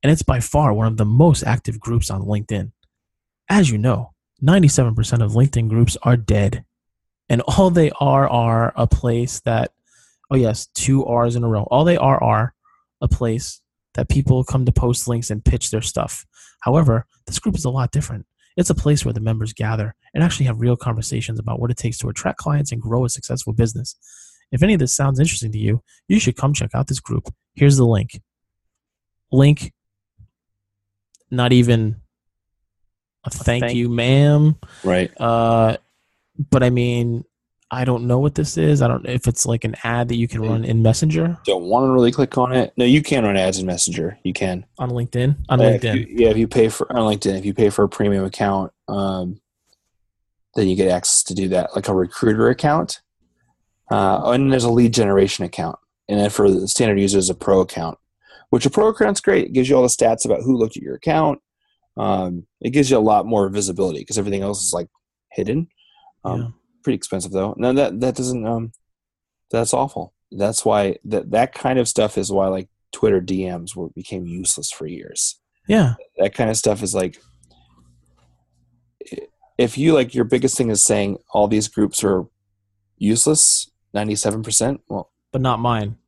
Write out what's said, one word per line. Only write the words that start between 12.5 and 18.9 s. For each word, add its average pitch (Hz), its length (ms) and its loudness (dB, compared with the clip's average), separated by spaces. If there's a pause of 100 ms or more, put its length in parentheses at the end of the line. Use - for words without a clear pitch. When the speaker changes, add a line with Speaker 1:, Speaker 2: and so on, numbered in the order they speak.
Speaker 1:
a 135 80 -2
place 117 540 -4 (320)
that - 160 -4
people 135 340 2
come 131 220 -2
to 123 60 2
post - 360 0
links 117 220 -4
and 107 140 -6
pitch - 280 0
their 107 100 -2
stuff. - 440 -6 (360)
However, 127 440 2 (200)
this - 140 -8
group 214 160 -4
is - 100 -6
a 131 40 0
lot 127 220 -2
different. 120 340 -6 (320)
It's 175 120 0
a - 60 0
place 147 300 0